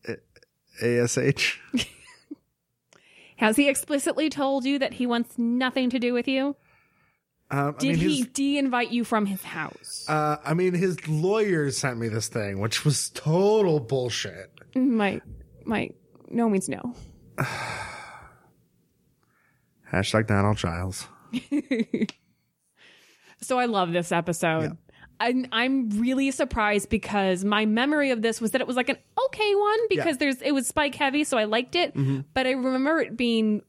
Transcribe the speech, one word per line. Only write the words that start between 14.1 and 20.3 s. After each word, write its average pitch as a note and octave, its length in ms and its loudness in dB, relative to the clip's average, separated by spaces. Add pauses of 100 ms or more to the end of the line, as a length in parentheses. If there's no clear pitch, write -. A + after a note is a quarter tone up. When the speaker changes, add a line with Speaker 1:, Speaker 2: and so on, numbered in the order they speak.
Speaker 2:
My, A3+ 440 2 (440)
my, - 260 -4 (380)
no A#3 200 0
means F#3+ 200 0
no. A#3+ 260 -8 (420)
Speaker 1:
<sighs> - 80 -2 (2500)
Hashtag A2 360 2
not G2+ 160 4